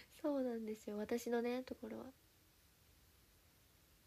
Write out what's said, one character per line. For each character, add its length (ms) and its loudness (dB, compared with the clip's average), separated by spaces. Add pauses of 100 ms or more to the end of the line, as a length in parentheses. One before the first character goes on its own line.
(200)
そ 180 4
う 40 4
な 100 2
ん 140 -2
で 100 0
す 140 -10
よ、 80 -2
私 320 0
の 140 4
ね、 180 2
と 140 -6
こ 140 -8
ろ 100 -6
は。 120 -10 (2000)